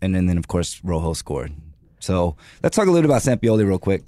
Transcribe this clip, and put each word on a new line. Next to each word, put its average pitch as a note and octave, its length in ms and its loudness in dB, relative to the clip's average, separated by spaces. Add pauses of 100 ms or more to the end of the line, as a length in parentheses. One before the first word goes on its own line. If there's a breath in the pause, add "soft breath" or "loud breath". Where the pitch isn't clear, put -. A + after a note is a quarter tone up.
and F#2 140 -2
then, F2+ 200 0
of E2 120 -4
course, - 340 -4
Rojo E2 300 -4
scored. C#2+ 400 -8 (480)
So F2 340 -2 (300 loud breath)
let's C#3+ 100 2
talk G3+ 140 2
a - 20 4
little E3 180 4
about C3 140 2
Sampioli A2 420 2
real F#2+ 140 0
quick. G2 300 -2